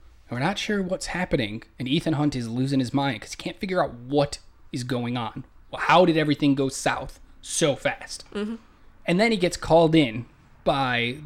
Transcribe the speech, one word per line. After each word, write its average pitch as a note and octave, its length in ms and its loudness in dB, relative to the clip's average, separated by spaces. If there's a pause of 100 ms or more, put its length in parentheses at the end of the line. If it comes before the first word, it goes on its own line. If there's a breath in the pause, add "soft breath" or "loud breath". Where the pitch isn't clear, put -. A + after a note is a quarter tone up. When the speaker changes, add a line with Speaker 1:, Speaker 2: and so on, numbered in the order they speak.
(300)
Speaker 1:
We're A#2+ 100 -6
not F#3 180 -2
sure G#3 240 -2
what's F3+ 240 -6
happening, C3+ 560 -2 (160)
and B2+ 100 -6
Ethan D#3 260 0
Hunt C#3+ 220 0
is A#2 120 -4
losing C3 320 0
his B2 120 -2
mind C3+ 300 -2
'cause - 100 -14
he - 100 -12
can't - 160 -8
figure F#3 240 0
out A#2+ 120 -4
what C#3 440 0 (340)
is B2+ 120 -6
going B2 320 -2
on. A#2+ 280 -6 (260)
Well, - 120 -10
how E3+ 220 8
did E3 140 4
everything D3 360 2
go C3+ 140 0
south - 520 -4 (200)
so - 360 0
fast? - 480 -6 (100)
Speaker 2:
Mm-hmm. G#3+ 220 -6 (500)
Speaker 1:
And F3 140 2
then A#3 120 4
he G#3+ 60 0
gets E3+ 180 0
called D#3+ 380 4
in B2 320 2 (380)
by B2+ 600 0